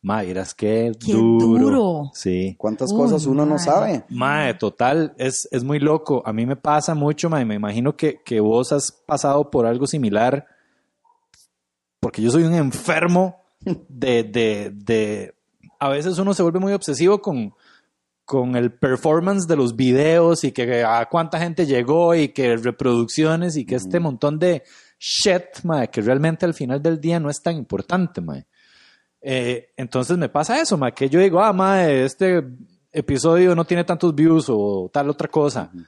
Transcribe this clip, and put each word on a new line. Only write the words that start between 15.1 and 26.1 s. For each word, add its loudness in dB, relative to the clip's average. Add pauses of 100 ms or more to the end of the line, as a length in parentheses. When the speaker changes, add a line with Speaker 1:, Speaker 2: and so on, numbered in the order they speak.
Speaker 1:
a -2
veces -2
uno 0
se 0
vuelve 0
muy -2
obsesivo 0
con, -6 (680)
con -2
el 0
performance 0
de 2
los 0
videos 2
y -2
que -2
a 2
cuánta -2
gente -2
llegó 2
y 0
que 0
reproducciones 0
y -4
que -4
este -4
Speaker 3:
Ujú. 0
Speaker 1:
montón -2
de 0 (360)
shit, -2
mae, -2
que -4
realmente 0